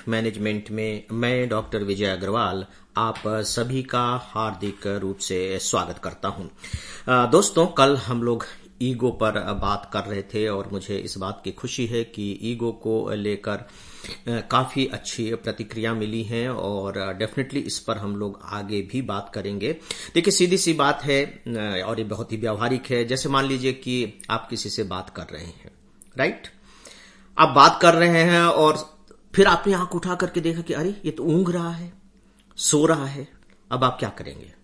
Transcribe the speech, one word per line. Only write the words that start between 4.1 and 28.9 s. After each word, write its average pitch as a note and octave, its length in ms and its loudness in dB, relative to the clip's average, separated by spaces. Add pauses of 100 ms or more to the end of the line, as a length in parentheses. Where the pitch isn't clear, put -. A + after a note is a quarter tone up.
हार्दिक G#2 640 -6
रूप G2 320 -4
से F#2 400 -4
स्वागत F2+ 400 -2
करता - 300 -8
हूं। F#2 200 -8 (600)
अ, B2 220 6
दोस्तों, E3 360 6
कल C#3 300 6
हम A#2+ 260 -2
लोग A#2 220 0 (380)
ईगो B2 280 0
पर A2 220 2 (200)
बात G2+ 400 -2
कर G#2 80 -2
रहे G2+ 220 -4
थे G#2+ 260 -2
और G2 240 -4
मुझे G2 260 -6
इस F#2+ 200 -8
बात F#2+ 260 -6
की F#2+ 80 -6
खुशी B2 340 -4
है A#2 180 -2
कि G#2 380 -6
ईगो A#2 300 -4
को A2 420 -2
लेकर, G#2 420 -4
अ, - 120 -14 (600)
काफी B2 580 0
अच्छी A2+ 480 -6
प्रतिक्रिया A2 600 -4
मिली A2 280 -2
है A#2 280 -2
और, G2 480 -4
अ, F#2+ 200 -4
definitely B2 380 -4
इस - 220 -4
पर A2+ 180 -4
हम G2+ 200 -4
लोग G2+ 260 -6
आगे G2+ 400 -4
भी B2 200 -4
बात G#2 320 -6
करेंगे। G2+ 380 -4 (420)
देखिए, E3+ 180 4
सीधी F3+ 260 4
सी E3+ 140 2
बात D3 300 2
है, C#3 240 2
अ, G#2+ 600 -4
और A2+ 120 -2
ये A2+ 60 -2
बहुत G#2 280 -6
ही A2+ 40 -2
व्यावहारिक A#2 500 -2
है। A#2+ 180 2
जैसे C3 240 -2
मान C#3 160 4
लीजिए C3 280 0
कि B2 420 -4 (160)
आप A2+ 200 -2
किसी G#2+ 200 -6
से A2+ 120 -2
बात F#2 280 -6
कर F2+ 220 -12
रहे D#2+ 140 -12
हैं, - 240 -18 (480)
राइट? D3 240 -2 (960)
आप D#3+ 100 8
बात C#3+ 340 10
कर E3+ 120 10
रहे E3 280 6
हैं E3+ 200 6
और D#3 560 4 (360)